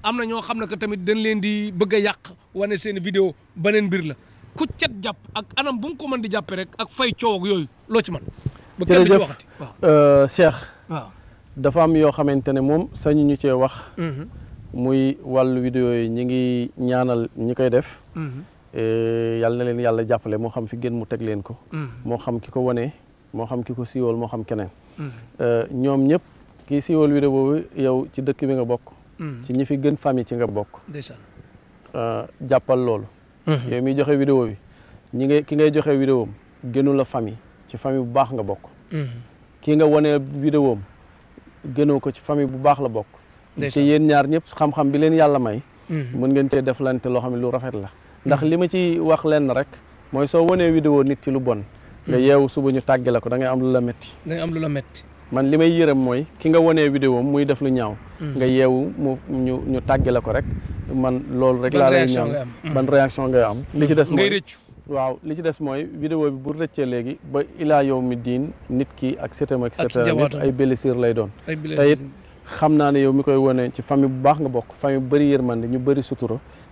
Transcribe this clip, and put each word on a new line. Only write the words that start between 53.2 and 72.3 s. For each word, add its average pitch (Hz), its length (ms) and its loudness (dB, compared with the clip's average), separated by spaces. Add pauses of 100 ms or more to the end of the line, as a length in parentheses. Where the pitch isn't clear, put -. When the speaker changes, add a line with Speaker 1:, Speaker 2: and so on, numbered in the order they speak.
Speaker 2:
da 123 80 -2
ngay 131 120 -2
am 131 120 0
lu 127 120 0
la 127 80 4
metti. 120 320 -6 (120)
Speaker 1:
Da 160 100 -8
ngay 165 80 -6
am 165 120 -6
lu 160 60 -4
la 160 80 -4
metti. 143 340 -8 (300)
Speaker 2:
Man 135 180 2
li 147 60 4
may 165 140 6
yërëm 165 260 4
mooy 127 300 0 (120)
ki 160 120 -2
nga 165 100 6
wanee 160 280 4
vidéo 135 300 2
am 123 120 0
muy 143 140 2
def 139 160 0
lu 143 100 -2
ñaaw. 113 260 -2 (240)
Speaker 1:
Mhm. 151 160 -8
Speaker 2:
Nga 127 100 2
yeewu 131 500 2
mu, 135 200 -2 (140)
ñu, 127 360 -2
ñu 131 140 -2
tàgge 135 300 0
la 123 100 2
ko 110 120 -4
rek. 135 120 -2 (500)
Man 127 280 0 (100)
loolu 127 300 2
rek 127 100 -2
Speaker 1:
Ban 143 80 2
Speaker 2:
laa 135 100 6
lay 135 80 6
Speaker 1:
réaction 127 280 2
Speaker 2:
ñaan. - 40 -4
Speaker 1:
ngay 143 120 -4
am? 123 60 -12 (160)
Mhm. 156 100 -6
Speaker 2:
Ban 131 120 2
réaction 135 420 2
ngay 127 140 4
am? 110 220 0 (100)
Li 147 120 2
ci 143 80 2
des 151 160 6
Speaker 1:
Ngay 160 60 2
Speaker 2:
mooy 196 120 4 (100)
Speaker 1:
rëccu. - 180 -12 (320)
Speaker 2:
waaw, 131 360 -4
li 156 120 -6
ci 175 60 -8
des 160 180 -4
mooy 143 320 -4
vidéo 156 380 -2
bi 135 60 -4
bu 131 220 -8
rëccee 151 280 -4
léegi 123 380 -4
ba 143 160 -2 (180)
ilaa 151 240 4
yawmi 127 340 0
diin, 123 340 -4 (200)
nit 131 260 -2
ki 131 240 -4
ak - 140 -10
sëtam 127 300 -4
ak 117 140 -6
Speaker 1:
Ak 120 120 -2
Speaker 2:
sëtam 123 120 0 (140)
Speaker 1:
njabootam. 147 240 0
Speaker 2:
ay 139 120 0
blessure 131 460 0
lay 120 160 2
doon. 107 160 -2 (160)
Speaker 1:
Ay 160 100 -6
blessure. 156 280 0
Speaker 2:
Te 147 80 8
it 143 80 2 (580)